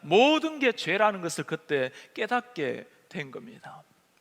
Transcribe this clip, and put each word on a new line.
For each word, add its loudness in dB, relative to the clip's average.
모든 4
게 2
죄라는 0
것을 -6
그때 -4
깨닫게 -6
된 -10
겁니다. -18